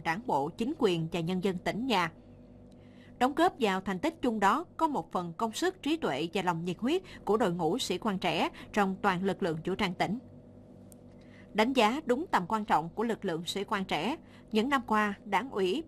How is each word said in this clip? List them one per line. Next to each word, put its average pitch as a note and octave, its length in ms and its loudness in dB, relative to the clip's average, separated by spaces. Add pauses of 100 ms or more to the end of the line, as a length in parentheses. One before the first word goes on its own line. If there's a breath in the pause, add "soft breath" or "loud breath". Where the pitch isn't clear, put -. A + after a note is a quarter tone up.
Đảng E3+ 220 -2
bộ, D3 320 0
chính A#3 220 -2
quyền F3 320 2
và F3+ 80 -2
nhân F3 240 -2
dân F#3+ 140 0
tỉnh F3+ 300 -4
nhà. F3+ 240 2 (1080 loud breath)
Đóng C4+ 160 4
góp F4+ 240 4
vào F#3+ 220 2
thành F#3+ 180 -2
tích D#4+ 220 -2
chung A3+ 180 0
đó G#3 260 4 (120)
có E4 100 4
một A#3+ 240 -2
phần F3 260 -2
công A3+ 160 -2
sức, F4+ 300 -2
trí D#4 140 0
tuệ E3 360 -2
và G3+ 80 2
lòng E3+ 240 0
nhiệt F3+ 140 -4
huyết D4+ 220 0 (240 loud breath)
của G3+ 120 4
đội G#3 160 2
ngũ F3 260 0
sĩ F#3 180 -2
quan F#3+ 220 -2
trẻ F#3 300 0 (240 loud breath)
trong F#3+ 280 2
toàn F#3 220 2
lực F#3 200 -2
lượng E3 220 0
vũ F3+ 100 -2
trang F#3 180 -2
tỉnh. F3+ 260 -2 (1300 loud breath)
Đánh A3+ 200 2
giá B3 320 4
đúng B3 220 0
tầm F#3+ 200 0
quan G#3+ 180 -2
trọng E3 240 0
của G3+ 140 -4
lực A3 220 -2
lượng E3+ 200 -4
sĩ G3 180 -6
quan G3+ 220 -4
trẻ, G3 320 -2 (340 loud breath)
những G#3+ 180 2
năm C#4 180 2
qua, G#3 260 2 (120)
Đảng A#3+ 260 -2
ủy, F#3+ 360 0